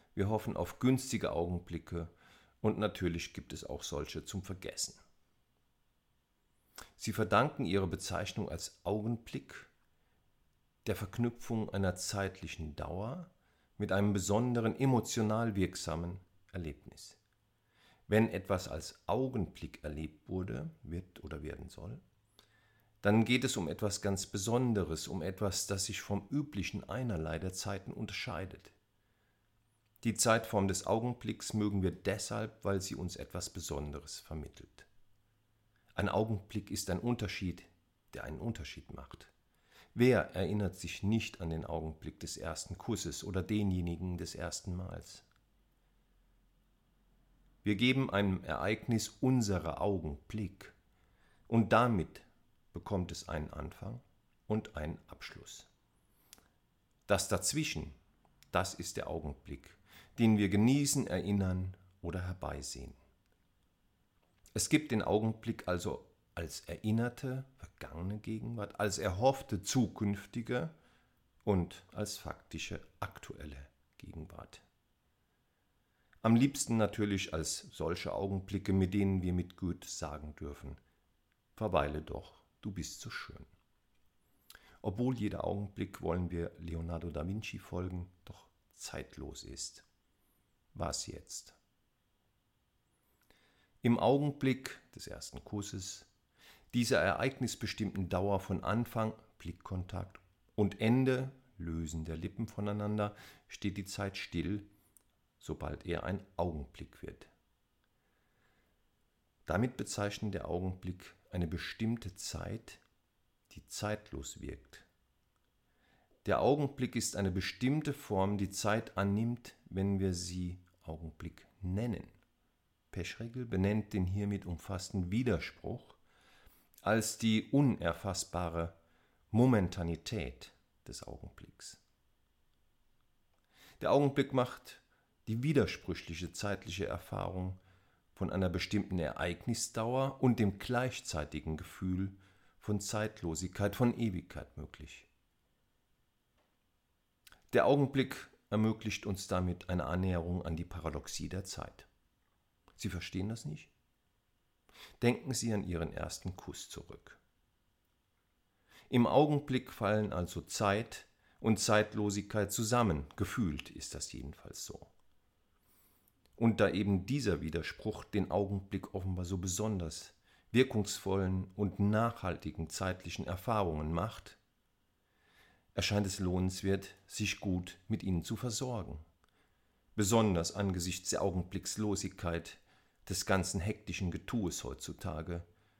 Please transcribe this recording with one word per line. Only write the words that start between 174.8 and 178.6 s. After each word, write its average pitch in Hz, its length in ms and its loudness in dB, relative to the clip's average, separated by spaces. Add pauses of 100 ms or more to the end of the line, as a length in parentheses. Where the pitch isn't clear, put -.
erscheint 101 320 2
es 92 120 -4
lohnenswert, 92 800 2 (100)
sich - 320 -2
gut 90 480 -2
mit 110 160 -2
ihnen 87 220 2
zu - 100 -4
versorgen. 117 640 -4 (960)